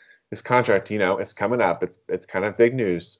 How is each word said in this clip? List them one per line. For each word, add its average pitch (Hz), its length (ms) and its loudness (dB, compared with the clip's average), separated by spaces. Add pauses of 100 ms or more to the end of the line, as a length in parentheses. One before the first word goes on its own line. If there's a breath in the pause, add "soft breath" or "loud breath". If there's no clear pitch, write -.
(300 soft breath)
his - 120 -12
contract, 113 480 2
you 107 80 -2
know, 95 200 2
it's - 140 -8
coming 117 280 -2
up. 90 220 0
It's, - 160 -6 (100)
it's - 180 -6
kind 95 180 -4
of 104 120 -4
big 120 180 4
news 92 440 -4